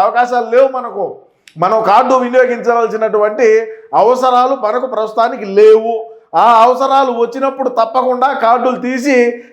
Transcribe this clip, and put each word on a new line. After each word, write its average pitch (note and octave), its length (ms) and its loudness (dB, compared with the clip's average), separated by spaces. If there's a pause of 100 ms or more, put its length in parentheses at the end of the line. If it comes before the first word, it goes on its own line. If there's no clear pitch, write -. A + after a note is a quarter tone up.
అవకాశాలు A#3+ 500 -2
లేవు C4+ 220 4
మనకు. G3+ 300 -8 (580)
మనం A3 140 0 (120)
కార్డు B3 240 2 (100)
వినియోగించవలసినటువంటి A3+ 1200 0 (540)
అవసరాలు B3+ 520 2 (120)
మనకు B3 280 -4
ప్రస్తుతానికి A3 540 -4 (100)
లేవు. A3 380 4 (480)
ఆ - 20 4 (180)
అవసరాలు C4 560 0
వచ్చినప్పుడు C4 580 -4
తప్పకుండా B3 500 0 (140)
కార్డులు A#3+ 440 0
తీసి C4 280 -2 (380)